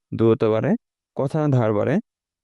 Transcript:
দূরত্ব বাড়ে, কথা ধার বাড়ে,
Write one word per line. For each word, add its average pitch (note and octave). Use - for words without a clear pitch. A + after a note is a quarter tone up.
দূরত্ব A2+
বাড়ে, B2
কথা D3+
ধার A#2+
বাড়ে, A2+